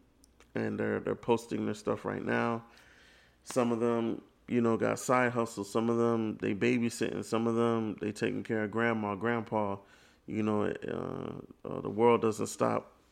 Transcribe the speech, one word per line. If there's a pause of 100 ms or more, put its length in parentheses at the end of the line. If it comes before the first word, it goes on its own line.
(540)
and
they're,
they're
posting
their
stuff
right
now. (800)
Some
of
them, (260)
you
know,
got
side
hustles.
Some
of
them,
they
babysitting.
Some
of
them,
they
taking
care
of
grandma,
grandpa. (500)
You
know,
uh,
uh,
the
world
doesn't
stop (200)